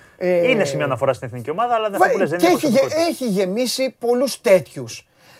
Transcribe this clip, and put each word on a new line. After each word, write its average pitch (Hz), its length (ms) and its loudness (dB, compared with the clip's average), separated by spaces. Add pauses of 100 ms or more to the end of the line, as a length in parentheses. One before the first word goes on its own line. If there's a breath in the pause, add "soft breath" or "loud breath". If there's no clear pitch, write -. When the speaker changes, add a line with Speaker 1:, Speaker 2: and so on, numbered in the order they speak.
(160 soft breath)
Speaker 1:
Ε, 175 340 2
Speaker 2:
Είναι 208 140 2
σημείο 147 200 -2
αναφοράς 135 320 0
στην 131 120 -12
εθνική 120 220 -10
ομάδα, 233 240 -2
αλλά 220 140 0
είναι 196 100 -4
Speaker 1:
βα-, 370 80 4
Speaker 2:
αυτό 247 120 2
που 190 40 2
λες, 156 80 0
δεν 170 80 -2
Speaker 1:
και 311 80 2
Speaker 2:
είναι 349 80 4
Speaker 1:
έχει 285 120 -2
γε-, 254 140 2
Speaker 2:
προσωπικότητα. 320 300 0
Speaker 1:
έχει 254 160 -6
γεμίσει 214 720 -2
πολλούς 247 420 0
τέτοιους. 147 680 0 (320 soft breath)